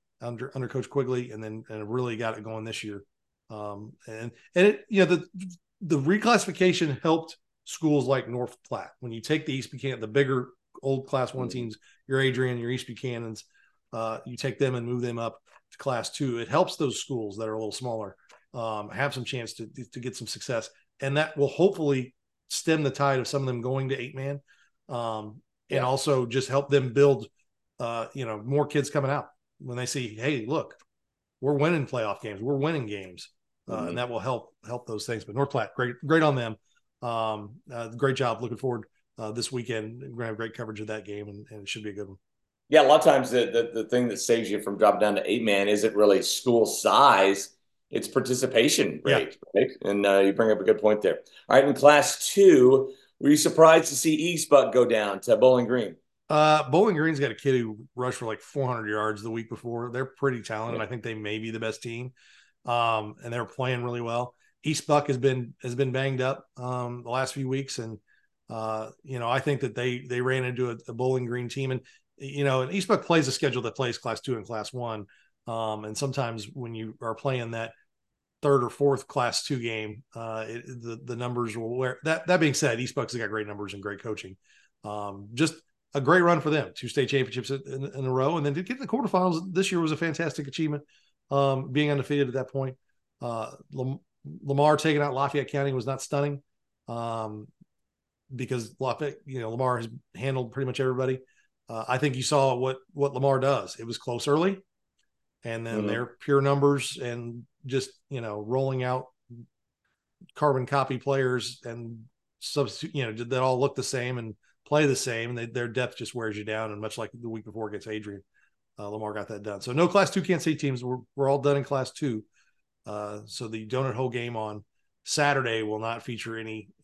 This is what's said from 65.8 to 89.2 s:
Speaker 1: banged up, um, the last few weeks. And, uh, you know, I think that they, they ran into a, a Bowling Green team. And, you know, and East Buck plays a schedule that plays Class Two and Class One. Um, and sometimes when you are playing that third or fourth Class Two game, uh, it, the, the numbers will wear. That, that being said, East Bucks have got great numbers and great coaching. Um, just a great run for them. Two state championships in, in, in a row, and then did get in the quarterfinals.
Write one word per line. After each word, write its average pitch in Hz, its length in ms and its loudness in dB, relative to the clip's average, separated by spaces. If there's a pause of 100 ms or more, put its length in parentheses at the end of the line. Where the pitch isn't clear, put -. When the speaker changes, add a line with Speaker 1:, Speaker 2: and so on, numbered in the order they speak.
Speaker 1:
banged 131 300 -2
up, 135 340 -4
um, 123 480 -6
the 117 60 -12
last 127 240 -2
few 135 160 -4
weeks. 135 280 -4
And, 113 220 -10 (500)
uh, 110 400 -6 (140)
you 131 160 -8
know, 117 100 -2
I 131 100 4
think 139 220 0
that 117 140 -4
they, 123 320 -2
they 123 140 -2
ran 131 240 0
into 123 260 -2
a, 113 60 -8 (100)
a 117 60 -12
Bowling 127 320 0
Green 120 240 -6
team. 135 220 -4
And, 131 100 -4 (360)
you 139 280 -4
know, 131 160 4
and 135 100 -4
East 190 160 -2
Buck - 180 2
plays 160 220 4
a 131 40 -2
schedule 123 320 -2
that 113 120 -4
plays 120 220 -2
Class 113 240 -6
Two 123 160 -4
and 101 80 -10
Class 110 260 -8
One. 113 340 -8 (420)
Um, 110 360 -4
and 107 140 -8
sometimes 120 560 -4
when 120 200 -10
you 110 280 -10
are 113 140 -6
playing 123 360 -4
that 113 220 -8 (680)
third 139 220 4
or 117 60 -2
fourth 139 380 0
Class 120 360 0
Two 135 160 -4
game, 110 440 -6 (120)
uh, 113 320 -8
it, 117 180 -10
the, 117 380 -10
the 123 140 -8
numbers 120 400 -4
will 117 180 -6
wear. 127 300 -2
That, 160 220 -2
that 180 120 6
being 147 140 4
said, 120 260 0
East - 160 -4
Bucks 120 160 -4
have 117 100 -4
got 104 80 -4
great 107 180 -4
numbers 101 260 -10
and 98 100 -12
great 101 180 -8
coaching. 98 360 -10 (480)
Um, 101 480 -10
just 156 220 0 (380)
a 151 60 -2
great 156 220 6
run 170 180 6
for 151 120 -2
them. 143 220 -2
Two - 140 -12
state 127 220 0
championships 127 400 -2
in, 135 160 -6
in, 135 280 -8
in 135 120 -6
a 131 60 -2
row, 135 260 2
and 143 80 -2
then 143 80 0
did 180 120 -4
get 254 120 -8
in 277 40 -12
the - 60 -10
quarterfinals. 185 640 0